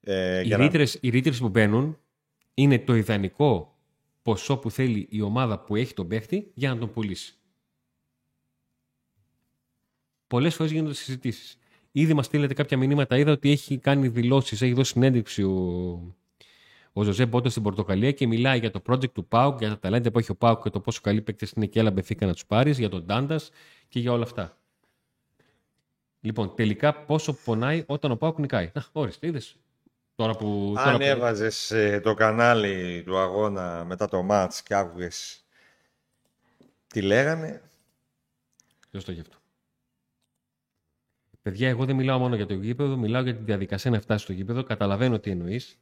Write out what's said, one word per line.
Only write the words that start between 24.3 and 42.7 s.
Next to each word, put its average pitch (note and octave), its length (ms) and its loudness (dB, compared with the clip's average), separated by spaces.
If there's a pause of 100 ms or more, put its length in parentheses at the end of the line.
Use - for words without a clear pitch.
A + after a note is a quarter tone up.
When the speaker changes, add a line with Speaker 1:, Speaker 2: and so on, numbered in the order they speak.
Speaker 2:
Λοιπόν, A2 340 -4
τελικά A#2 400 0
πόσο D#3 380 -4 (120)
πονάει C3 420 -2
όταν C#3+ 240 -4
ο A#2 60 0
παοκ D#3+ 220 -2
νικάει. A#2 360 -2
Να, C#3+ 180 -8
ορίστε, D3 340 -6
είδες. D#3 300 -8 (580)
Τώρα A2 220 -2
που, G2+ 400 -4
τώρα C3+ 140 2
Speaker 1:
Αν C#3 60 4
Speaker 2:
που C3+ 60 2
Speaker 1:
έβαζες, A#2 680 0
ε, G#2 300 2
το G#2+ 140 2
κανάλι G#2 920 2
του F#2 120 -2
αγώνα F#2 640 -2
μετά F#2 240 -4
το F#2 140 0
μάτς F#2+ 400 0
και - 120 -6
άκουγες F2 720 -6 (1400)
τι G#2+ 160 -4
λέγανε. C#3+ 600 0 (1300)
Speaker 2:
Ποιος F#2+ 140 -12
το F#2+ 80 -10
γι' E2 80 -10
αυτό; - 160 -20 (2000)
Παιδιά, G#2+ 260 -2
εγώ B2+ 160 0
δεν C3+ 120 0
μιλάω C3 220 2
μόνο B2 180 0
για G#2 100 -2
το G2+ 80 -4
γήπεδο, B2 420 -2